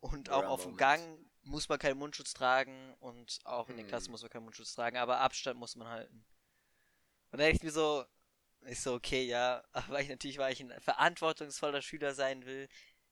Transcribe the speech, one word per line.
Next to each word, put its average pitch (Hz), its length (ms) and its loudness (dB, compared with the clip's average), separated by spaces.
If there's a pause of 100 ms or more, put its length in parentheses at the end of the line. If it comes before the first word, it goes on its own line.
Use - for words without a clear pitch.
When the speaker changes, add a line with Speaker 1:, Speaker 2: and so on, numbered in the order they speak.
Speaker 1:
Und 135 280 -6
Speaker 2:
Bruh 135 60 0
Speaker 1:
auch 139 100 6
auf 131 200 -2
dem 139 80 -10
Speaker 2:
Moment. 113 60 -12
Speaker 1:
Gang 160 520 4 (120)
muss 143 280 -4
man 147 80 4
keinen 139 200 2
Mundschutz 147 360 -8
tragen 131 640 2
und 120 440 -12
auch 120 260 -4
in 120 80 -10
der 110 80 -10
Klasse 110 200 -4
Speaker 2:
Hm. 123 60 -10
Speaker 1:
muss 113 100 -12
man 117 80 -16
keinen 113 140 -12
Mundschutz 113 300 -12
tragen, 120 240 -2
aber 123 220 2
Abstand 131 380 2
muss 120 180 -10
man 113 120 -14
halten. 113 360 -12 (1040)
Und - 100 -10
da 147 60 6
dachte 160 100 8
ich - 60 2
mir 160 100 -4
so, 151 320 4 (640)
ich 123 140 -8
so, 131 140 -2
okay, 127 300 0
ja, 123 440 2
<laughs> - 40 -20
aber 120 160 -4
weil 139 160 0
ich 143 60 -8
natürlich, 135 280 -8
weil 135 140 2
ich - 80 -6
ein 123 200 -12
verantwortungsvoller 151 1040 2
Schüler 147 320 -4
sein 135 300 0
will, 135 240 -10 (440)